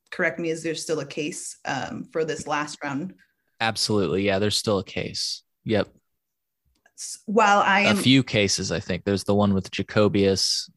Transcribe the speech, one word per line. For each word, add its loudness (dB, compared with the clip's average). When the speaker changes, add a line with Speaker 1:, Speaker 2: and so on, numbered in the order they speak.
Speaker 1:
correct -2
me, -4
is -6
there -4
still -4
a -10
case, -8
um, -6
for -4
this -6
last -4
round? -6
Speaker 2:
Absolutely. 0
Yeah, 2
there's 2
still 2
a -2
case. -6
Yep. 0
Speaker 1:
S-, -12
while 4
I 4
Speaker 2:
A 4
Speaker 1:
am 4
Speaker 2:
few 6
cases, 0
I 0
think. -4
There's 0
the 2
one 4
with -2
Jacobius, 2